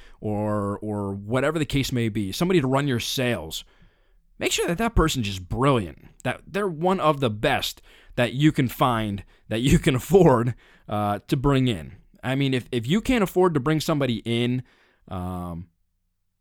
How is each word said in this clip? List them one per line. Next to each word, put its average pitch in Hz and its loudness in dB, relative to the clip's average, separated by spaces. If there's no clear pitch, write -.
or, 104 -2
or 104 -4
whatever 131 -2
the 147 0
case 139 -2
may 117 0
be, 104 -4
somebody 175 2
to 135 2
run 135 0
your 120 0
sales, 107 -4
make - -2
sure 440 -2
that 170 -2
that 233 -2
person's 147 2
just 95 -8
brilliant, 113 -2
that 123 -6
they're 196 -4
one 180 0
of 151 2
the 131 0
best 110 -2
that 120 0
you 147 4
can 139 2
find, 110 0
that 113 -2
you 143 6
can 147 2
<laughs> 117 -2
afford, 135 6
uh, 104 -2
to 147 0
bring 131 2
in. 80 -4
I 127 -4
mean, 135 0
if, 120 -4
if 117 -4
you 180 2
can't 240 0
afford 185 2
to 143 0
bring 151 0
somebody 139 0
in, 120 0
um, 90 -8